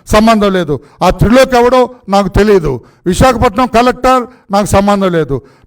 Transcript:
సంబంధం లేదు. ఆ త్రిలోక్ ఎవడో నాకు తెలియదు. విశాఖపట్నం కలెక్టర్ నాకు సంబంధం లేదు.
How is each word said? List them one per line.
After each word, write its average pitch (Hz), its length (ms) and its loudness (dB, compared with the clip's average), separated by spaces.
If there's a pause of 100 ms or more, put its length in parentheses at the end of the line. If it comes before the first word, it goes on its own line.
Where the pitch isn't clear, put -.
సంబంధం 214 460 2
లేదు. 151 280 -4 (220)
ఆ 185 80 2
త్రిలోక్ 254 440 2
ఎవడో 247 400 2 (140)
నాకు 196 200 0
తెలియదు. 185 560 0 (220)
విశాఖపట్నం 247 600 0
కలెక్టర్ 247 880 -2
నాకు 202 140 0
సంబంధం 196 460 0
లేదు. 139 300 -4 (240)